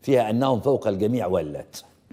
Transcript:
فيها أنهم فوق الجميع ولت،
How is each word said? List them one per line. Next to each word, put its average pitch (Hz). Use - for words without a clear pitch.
فيها 123
أنهم 120
فوق 127
الجميع 107
ولت، 80